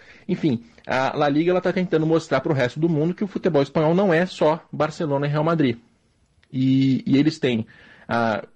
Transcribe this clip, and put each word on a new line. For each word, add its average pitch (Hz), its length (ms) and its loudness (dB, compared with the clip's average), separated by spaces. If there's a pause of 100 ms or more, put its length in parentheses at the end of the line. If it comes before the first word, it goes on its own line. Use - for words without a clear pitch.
(260)
Enfim, 156 380 -2 (220)
a 131 280 -2
La 147 140 0
Liga, 156 220 0
ela 180 100 2
tá 180 100 -2
tentando 175 360 0
mostrar 160 340 0
pro 160 140 -2
resto 131 260 0
do 165 80 2
mundo 160 240 0
que - 100 -8
o 196 60 -4
futebol 151 340 0
espanhol 156 320 0
não 190 180 2
é 165 120 2
só 165 480 0
Barcelona 147 540 -2
e 147 40 -2
Real 151 140 0
Madrid. 151 320 2 (760)
E, 131 560 2
e 135 120 2
eles 151 200 0
têm, 117 280 -2 (420)
a, 113 340 0 (140)